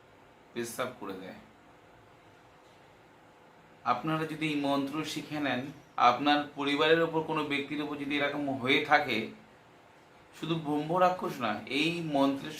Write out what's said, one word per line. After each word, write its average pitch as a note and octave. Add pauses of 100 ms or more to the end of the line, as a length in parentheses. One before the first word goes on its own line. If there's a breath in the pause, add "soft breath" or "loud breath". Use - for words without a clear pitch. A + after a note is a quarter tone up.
(520)
পেশাব A#2 (100)
করে G2
দেয়। A2 (2500)
আপনারা D#3
যদি D#3
এই D3 (100)
মন্ত্র C#3 (160)
শিখে D3+
নেন, B2 (480)
আপনার D3 (180)
পরিবারের D3+
ওপর D#3+
কোনো D#3 (100)
ব্যক্তির C#3+
ওপর C#3+
যদি C#3
এরকম C#3+ (180)
হয়ে C3+ (100)
থাকে, C3 (1160)
শুধু D#3+ (100)
ব্রহ্ম D3+ (120)
রাক্ষস F3+ (100)
না, G#2+ (280)
এই D#3+ (240)
মন্ত্রের C#3